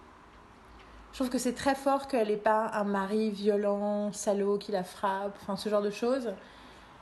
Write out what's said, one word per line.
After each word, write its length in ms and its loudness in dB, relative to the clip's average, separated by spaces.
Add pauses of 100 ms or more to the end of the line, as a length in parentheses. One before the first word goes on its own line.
(1120)
Je 60 -16
trouve 100 0
que 100 -2
c'est 160 0
très 200 2
fort 320 0
qu'elle 240 2
ait 60 2
pas 360 2
un 120 0
mari 460 0
violent, 840 0
salaud, 460 2
qui 120 -8
la 140 0
frappe, 580 -4
enfin, 140 -4
ce 120 -4
genre 140 2
de 80 0
choses. 400 -2 (720)